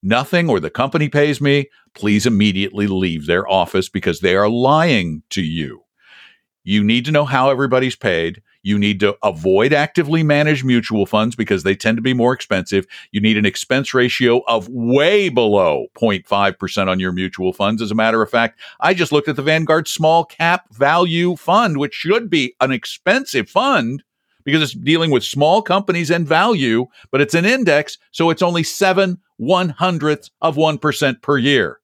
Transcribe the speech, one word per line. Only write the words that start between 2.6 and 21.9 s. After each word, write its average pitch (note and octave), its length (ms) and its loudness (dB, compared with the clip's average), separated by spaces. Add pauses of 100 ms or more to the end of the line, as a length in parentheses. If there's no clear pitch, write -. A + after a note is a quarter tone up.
leave F2+ 380 -2
their F2 240 0
office F#2+ 380 0
because F2+ 320 -4
they F#2 160 2
are G#2 140 2
lying A#2+ 800 0
to G2 120 -6
you. D#2 420 -6 (800)
You G#3 180 2
need A3+ 220 2
to D#3 60 -4
know D3 120 2
how C3+ 260 2
everybody's B2+ 460 0
paid. E2+ 460 -2 (220)
You G#2 160 0
need G2+ 220 0
to G2+ 200 0
avoid G2 520 2
actively D#3 500 0
managed D3 420 0
mutual A2+ 400 0
funds A2 300 0
because G2+ 280 -2
they G2 120 2
tend A2+ 220 -2
to A2+ 40 -6
be B2+ 120 -2
more B2 200 2
expensive. F#2+ 540 -2 (240)
You G#2 100 -2
need G#2+ 160 2
an G#2 80 2
expense - 480 -2
ratio B2 540 2
of A2+ 220 -2
way C#3 600 2
below G2+ 640 2
point G#2 320 -2
five G2+ 320 0
percent F#2+ 320 -4
on F#2 100 0
your F#2 120 -4
mutual F#2 420 -4
funds. G#2+ 280 -2
As G#2+ 100 -6
a G#2+ 40 -4
matter A2+ 260 2
of G#2 80 -2
fact, A#2 300 -2 (200)
I E3+ 140 2
just F3 180 -2
looked D3 160 0
at D3+ 80 -2
the C#3+ 60 -6
Vanguard D#3 460 0
Small D#3+ 380 2
Cap E3+ 480 -4
Value E3+ 640 0
Fund, F#3 420 0
which C#3 160 -4